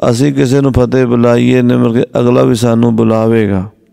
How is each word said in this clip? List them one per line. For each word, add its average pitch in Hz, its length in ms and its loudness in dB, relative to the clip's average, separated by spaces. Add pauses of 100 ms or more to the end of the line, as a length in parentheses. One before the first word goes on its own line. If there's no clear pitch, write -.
ਅਸੀਂ 131 240 0
ਕਿਸੇ 139 280 0
ਨੂੰ 135 120 0
ਫਤਿਹ 123 320 0
ਬੁਲਾਈਏ, 120 560 0
ਨਿਮਰ 123 320 0
ਕੇ, 120 260 -2
ਅਗਲਾ 123 240 2
ਵੀ 127 120 2
ਸਾਨੂੰ 117 400 0
ਬੁਲਾਵੇਗਾ। 110 720 0 (240)